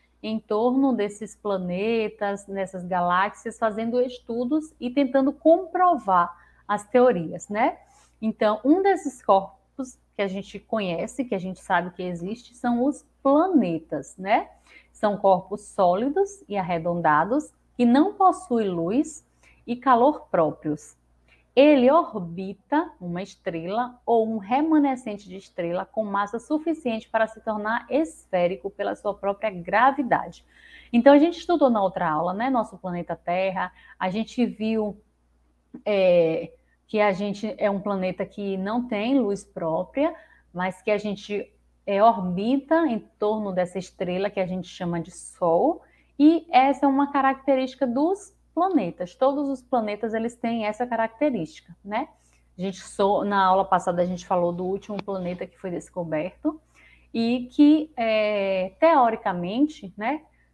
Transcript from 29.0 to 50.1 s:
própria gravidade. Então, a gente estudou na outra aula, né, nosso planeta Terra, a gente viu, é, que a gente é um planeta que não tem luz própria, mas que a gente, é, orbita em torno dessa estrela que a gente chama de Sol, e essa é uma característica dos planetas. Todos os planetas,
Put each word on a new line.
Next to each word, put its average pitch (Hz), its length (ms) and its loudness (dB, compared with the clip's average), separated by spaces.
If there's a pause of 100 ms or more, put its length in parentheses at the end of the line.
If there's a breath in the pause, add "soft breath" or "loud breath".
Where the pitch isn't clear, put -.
própria 202 380 -4
gravidade. 208 920 0 (480 loud breath)
Então, 240 220 8
a 294 60 10
gente 339 180 4
estudou 302 320 2
na 214 140 2
outra 180 260 -2
aula, 165 240 -2
né, 226 160 -4
nosso 220 280 -2
planeta 175 380 -8
Terra, 185 560 -4 (280 soft breath)
a 185 100 -2
gente 220 380 -4
viu, 220 520 -4 (840)
é, 175 680 2 (360)
que 214 120 -2
a 208 120 4
gente 202 460 -6
é 208 120 0
um 202 100 -2
planeta 190 460 -4
que 196 320 -8
não 220 300 -4
tem 233 320 0
luz 240 240 -2
própria, 262 720 -4 (360 loud breath)
mas 180 300 -6
que - 80 -4
a 208 80 2
gente, 202 540 -8 (340)
é, 196 180 2
orbita 226 840 2
em 233 100 -2 (220)
torno 214 320 -2
dessa 180 260 -2
estrela 180 500 -4
que 202 120 -6
a 185 80 -2
gente 185 200 -6
chama 170 320 -6
de 165 120 -10
Sol, 190 720 0 (340 soft breath)
e 311 320 4
essa 269 380 4
é - 20 4
uma 277 220 0
característica 269 720 0
dos 294 480 -2 (200)
planetas. 294 600 -2
Todos 277 340 0
os 262 120 -6
planetas, 214 520 -4